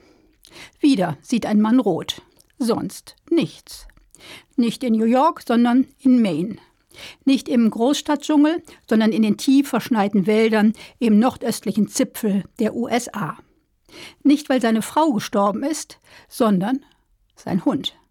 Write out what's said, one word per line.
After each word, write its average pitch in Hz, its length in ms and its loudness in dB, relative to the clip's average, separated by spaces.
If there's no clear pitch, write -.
Wieder 190 420 0
sieht - 240 -2
ein 214 160 2
Mann 220 180 2
rot. 190 440 -4
Sonst - 600 -6
nichts. - 580 -4
Nicht 233 280 -2
in 240 100 -2
New 220 120 0
York, 262 400 2
sondern 240 400 2
in 254 220 2
Maine. 190 340 -2
Nicht 269 240 0
im 233 220 2
Großstadtdschungel, 294 920 0
sondern 220 240 2
in 220 80 0
den 214 160 2
tief 277 320 2
verschneiten 202 560 0
Wäldern 214 480 2
im 220 200 2
nordöstlichen 214 680 -2
Zipfel 214 560 -2
der - 160 -2
U 240 140 -6
S 240 240 -4
A. 185 240 -10
Nicht, 294 260 2
weil 262 100 0
seine 226 220 0
Frau 302 320 0
gestorben 202 500 -2
ist, - 360 -8
sondern 220 560 0
sein - 280 -6
Hund. - 320 -4